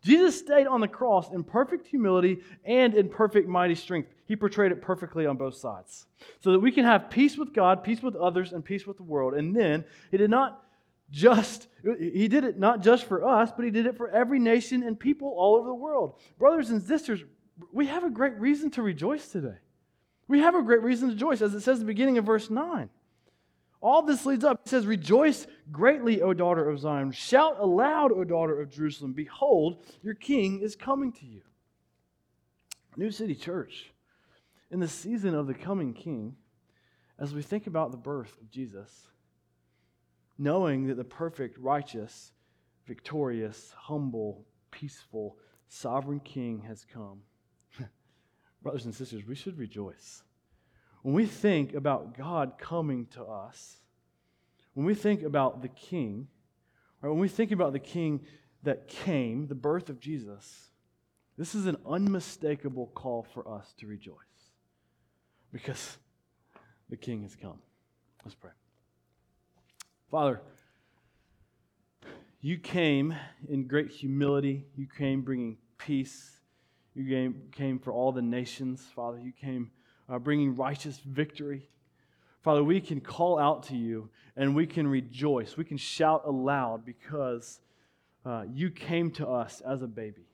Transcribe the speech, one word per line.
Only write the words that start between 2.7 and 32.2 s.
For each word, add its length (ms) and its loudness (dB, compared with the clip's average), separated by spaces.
in 120 6
perfect 400 4
mighty 280 2
strength. 340 -6
He 100 -2
portrayed 360 2
it 100 -4
perfectly 460 -2
on 100 0
both 160 -6
sides, 540 -14
so 140 2
that 60 8
we 120 6
can 140 4
have 260 6
peace 260 4
with 160 -6
God, 300 4
peace 180 -2
with 140 -4
others, 360 0
and 140 -10
peace 220 -6
with 100 -12
the 60 -20
world. 320 0
And 200 -2
then 300 2
he 80 0
did 140 6
not 320 2
just, 560 4
he 280 2
did 180 4
it 120 -2
not 240 4
just 220 6
for 200 -2
us, 320 4
but 80 -4
he 60 0
did 160 2
it 100 0
for 140 -8
every 300 2
nation 420 4
and 180 -4
people 380 -2
all 180 8
over 120 4
the 80 -4
world. 400 -2
Brothers 320 6
and 100 2
sisters, 420 -2
we 140 2
have 180 -2
a 60 0
great 300 0
reason 320 2
to 100 -4
rejoice 480 -2
today. 280 -6
We 120 6
have 160 6
a 80 4
great 180 6
reason 280 2
to 40 -2
rejoice, 300 0
as 100 2
it 80 -6
says 140 4
at 60 -4
the 40 -4
beginning 320 2
of 80 2
verse 240 2
nine. 400 -4
All 200 6
this 240 2
leads 180 2
up. 220 4
It 40 -14
says, 180 2
"Rejoice 580 4
greatly, 520 4
O 100 4
daughter 340 2
of 120 -2
Zion. 320 -2
Shout 480 4
aloud, 520 4
O 120 0
daughter 360 0
of 120 -8
Jerusalem. 420 -6
Behold, 680 2
your 140 -8
king 460 0
is 140 -4
coming 360 -4
to 140 -18
you." 160 -20